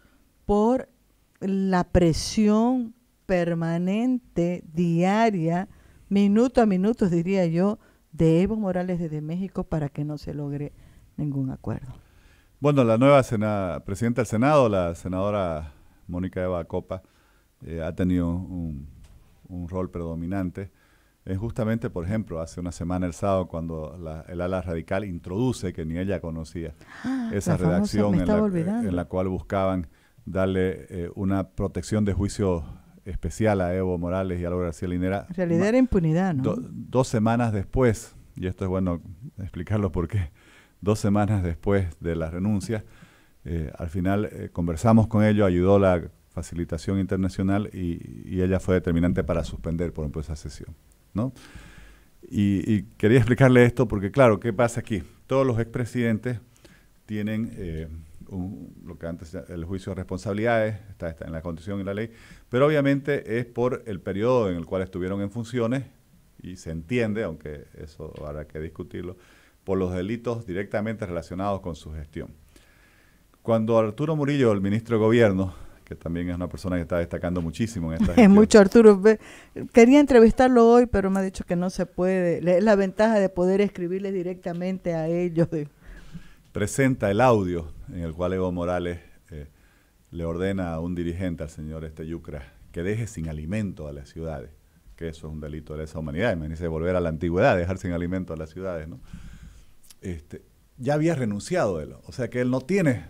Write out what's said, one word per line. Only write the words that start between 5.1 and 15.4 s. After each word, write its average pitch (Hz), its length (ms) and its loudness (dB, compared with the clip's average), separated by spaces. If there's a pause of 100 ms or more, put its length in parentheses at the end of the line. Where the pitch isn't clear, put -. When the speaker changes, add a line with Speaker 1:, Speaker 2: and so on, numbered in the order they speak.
Speaker 1:
minuto 202 540 4
a 226 60 6
minuto, 196 420 2
diría 175 380 2
yo, 180 320 0 (320)
de 160 320 4
Evo 208 140 0
Morales 180 420 -2
desde 156 220 -6
México 170 420 -6
para 151 260 -2
que 147 160 -6
no 147 140 -6
se 165 160 -10
logre 143 360 -6 (460)
ningún 139 320 -2
acuerdo? - 460 -8 (640)
Speaker 2:
Bueno, 139 240 4
la 110 140 4
nueva 135 260 8
sena-, 104 600 -2
presidenta 117 360 -2
del 107 60 0
Senado, 131 400 4
la 92 260 2
senadora 90 800 -4 (360)